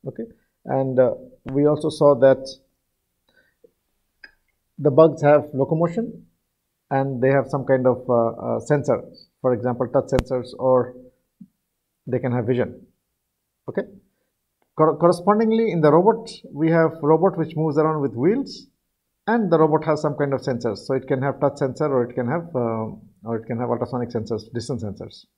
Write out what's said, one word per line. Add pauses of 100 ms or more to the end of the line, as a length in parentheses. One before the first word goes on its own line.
Okay, (420)
and,
uh, (380)
we
also
saw
that (2250)
the
bugs
have
locomotion (640)
and
they
have
some
kind
of,
uh,
uh,
sensor, (360)
for
example,
touch
sensors, (100)
or (1120)
they
can
have
vision. (840)
Okay. (920)
Cor-,
correspondingly,
in
the
robot, (240)
we
have (100)
robot
which
moves
around
with
wheels, (640)
and
the
robot
has
some
kind
of
sensors.
So
it
can
have
touch
sensor,
or
it
can
have,
uh, (320)
or
it
can
have
ultrasonic
sensors,
distance
sensors. (120)